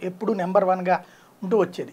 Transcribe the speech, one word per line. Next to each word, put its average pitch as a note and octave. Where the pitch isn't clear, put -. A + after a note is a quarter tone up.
ఎప్పుడూ F#3
నెంబర్ F#3+
వన్గా F#3
ఉంటూ G3+
వచ్చేది. F3